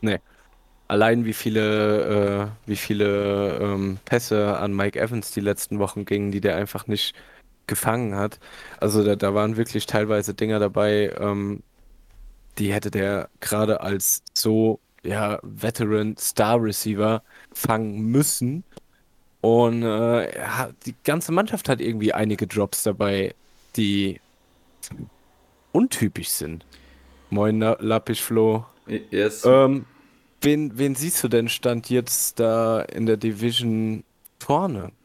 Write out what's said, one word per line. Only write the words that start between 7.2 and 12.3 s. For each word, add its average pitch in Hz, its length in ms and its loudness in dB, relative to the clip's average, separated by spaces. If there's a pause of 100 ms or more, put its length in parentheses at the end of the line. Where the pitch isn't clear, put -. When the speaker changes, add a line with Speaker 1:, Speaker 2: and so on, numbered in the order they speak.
Speaker 1:
gefangen 113 460 -2
hat. 101 260 -4 (400)
Also 104 240 4
da, 104 120 4
da 101 180 0
waren 107 240 0
wirklich 110 300 -2
teilweise 107 480 0
Dinger 107 240 0
dabei, 104 580 2
ähm, 101 460 -4 (960)